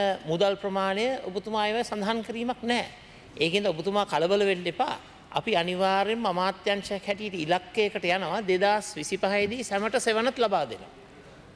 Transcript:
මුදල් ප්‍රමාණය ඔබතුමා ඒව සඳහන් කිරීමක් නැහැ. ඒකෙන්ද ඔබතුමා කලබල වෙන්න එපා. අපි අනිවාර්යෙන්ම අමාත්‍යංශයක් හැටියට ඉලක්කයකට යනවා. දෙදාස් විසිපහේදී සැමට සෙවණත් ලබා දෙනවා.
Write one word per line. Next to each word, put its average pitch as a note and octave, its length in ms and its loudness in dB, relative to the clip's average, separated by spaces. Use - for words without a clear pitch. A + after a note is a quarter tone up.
මුදල් F#3+ 320 2
ප්‍රමාණය G3 500 0
ඔබතුමා G#3 420 -2
ඒව A3 160 0
සඳහන් A3 400 -2
කිරීමක් A#3+ 380 -4
නැහැ. A#3 260 0
ඒකෙන්ද F#3 260 2
ඔබතුමා G3 400 0
කලබල G3+ 380 2
වෙන්න F#3 220 0
එපා. B3+ 300 -2
අපි G#3 260 0
අනිවාර්යෙන්ම F#3+ 720 2
අමාත්‍යංශයක් F#3+ 800 -2
හැටියට G3+ 280 -4
ඉලක්කයකට F#3 680 0
යනවා. F3+ 420 0
දෙදාස් G3+ 400 4
විසිපහේදී G3+ 680 0
සැමට G#3+ 340 0
සෙවණත් A#3 400 0
ලබා G3 300 4
දෙනවා. G#2+ 220 -12